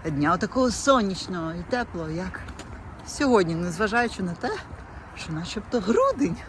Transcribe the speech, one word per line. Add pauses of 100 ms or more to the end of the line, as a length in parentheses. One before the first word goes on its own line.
дня,
отакого
сонячного
і
теплого,
як (680)
сьогодні,
незважаючи
на
те, (640)
що
начебто
грудень. (120)